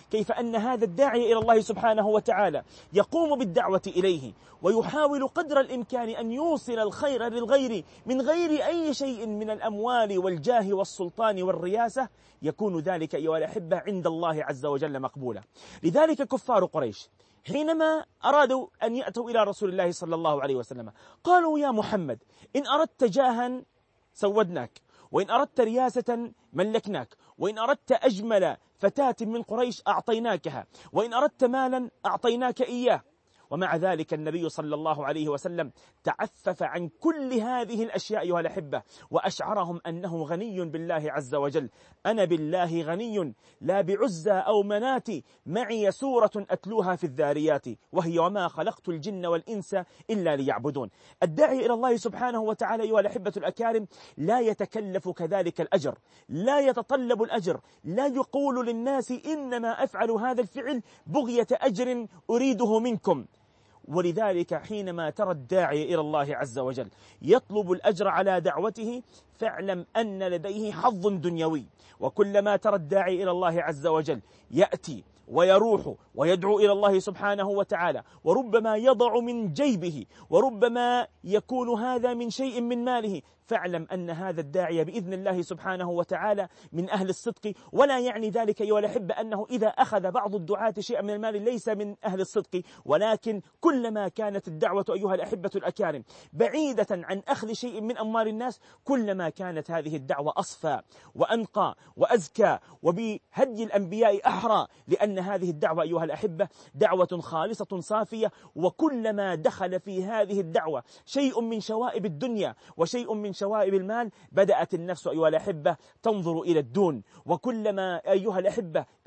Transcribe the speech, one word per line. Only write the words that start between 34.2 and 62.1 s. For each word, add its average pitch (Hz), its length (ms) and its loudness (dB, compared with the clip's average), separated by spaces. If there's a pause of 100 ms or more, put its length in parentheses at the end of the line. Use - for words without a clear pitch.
صلى 151 260 -4
الله 147 320 -2
عليه 151 220 -2
وسلم 156 440 -4 (320)
تعفف - 580 -4
عن 160 260 -4
كل 294 440 -2
هذه 233 500 -2
الأشياء 214 400 -4
أيها 175 180 0
الأحبة، 151 420 -4 (280)
وأشعرهم 180 760 -2
أنه 170 360 -6
غني 180 420 -4
بالله 165 420 -4
عز 139 280 -4
وجل. 143 360 0 (360)
"أنا 214 180 2
بالله 165 580 0
غني، 180 520 -4 (260)
لا 185 200 0
بعزى 196 520 0
أو 202 300 4
منات، 220 460 0 (380)
معي 208 440 0
سورة 240 460 2
أتلوها 185 600 -2
في - 80 -6
الذاريات، 147 600 0 (280)
وهي 170 260 0
وما 180 300 0
خلقت 170 400 -6
الجن 180 380 -6
والإنس 185 500 -2 (340)
إلا 170 260 2
ليعبدون". 131 540 -2 (320)
الداعي 254 440 4
إلى 240 60 4
الله 240 240 2
سبحانه 226 440 -4
وتعالى 220 420 -2
أيها 220 180 4
الأحبة 196 360 -2
الأكارم 220 500 -2 (300)
لا 208 240 2
يتكلف 202 680 -2
كذلك 175 520 -2
الأجر، 147 380 0 (300)
لا 240 320 2
يتطلب 240 640 2
الأجر، 180 380 -2 (240)
لا 202 220 -2
يقول 262 600 0
للناس: 240 440 -2
"إنما 247 760 -4
أفعل 220 260 -2
هذا 233 300 0
الفعل 247 420 -4 (240)
بغية 233 460 0
أجر 247 540 -2 (240)